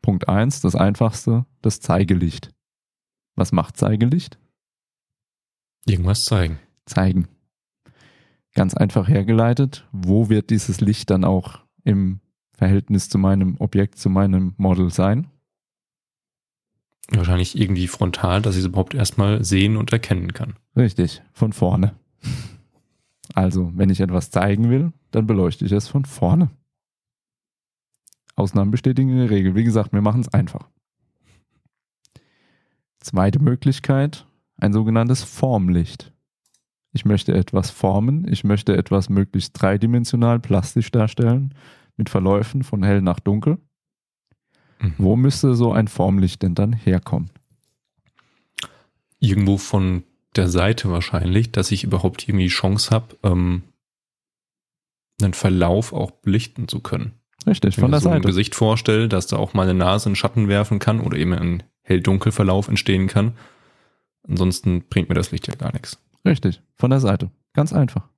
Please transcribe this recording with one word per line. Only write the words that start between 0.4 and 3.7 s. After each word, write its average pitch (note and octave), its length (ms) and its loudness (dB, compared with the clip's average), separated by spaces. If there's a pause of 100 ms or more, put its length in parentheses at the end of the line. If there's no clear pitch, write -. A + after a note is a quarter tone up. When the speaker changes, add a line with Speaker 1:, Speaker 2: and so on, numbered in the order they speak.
Speaker 1:
das F2 140 0
einfachste, A2+ 680 0 (180)
das A2+ 160 -2
Zeigelicht. F2 720 0 (800)
Was - 160 -2
macht - 240 -2